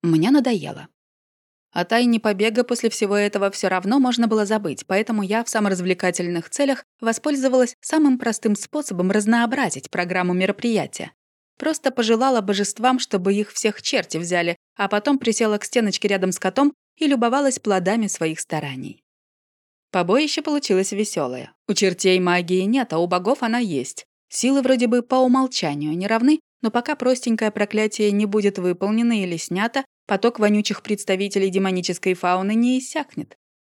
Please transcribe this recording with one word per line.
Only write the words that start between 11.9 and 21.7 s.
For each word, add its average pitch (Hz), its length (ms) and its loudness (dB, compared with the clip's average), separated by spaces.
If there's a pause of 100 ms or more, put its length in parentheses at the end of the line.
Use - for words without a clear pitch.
пожелала 233 500 2
божествам, 208 580 0
чтобы 196 340 0
их 208 180 -2
всех - 300 -4
черти 180 360 -2
взяли, 170 400 -2 (180)
а 202 120 -2
потом 208 300 0
присела 214 400 0
к - 80 -6
стеночке 208 420 -2
рядом 190 240 0
с - 80 -6
котом 277 340 2 (240)
и 320 100 -2
любовалась 262 520 2
плодами 202 480 0
своих 160 320 -4
стараний. 143 640 -8 (880)
Побоище 240 500 0
получилось 277 500 0
весёлое. 135 600 -4 (140)
У 208 60 -2